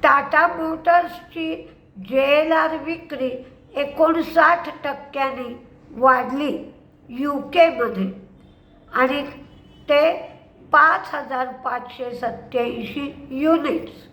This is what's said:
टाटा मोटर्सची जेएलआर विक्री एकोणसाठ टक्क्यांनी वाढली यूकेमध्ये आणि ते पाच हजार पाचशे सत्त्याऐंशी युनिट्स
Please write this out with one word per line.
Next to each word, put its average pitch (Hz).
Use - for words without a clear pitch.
टाटा 302
मोटर्सची 320
जेएलआर 311
विक्री 294
एकोणसाठ 320
टक्क्यांनी 269
वाढली 254
यूकेमध्ये 247
आणि 262
ते 302
पाच 294
हजार 269
पाचशे 247
सत्त्याऐंशी 240
युनिट्स 302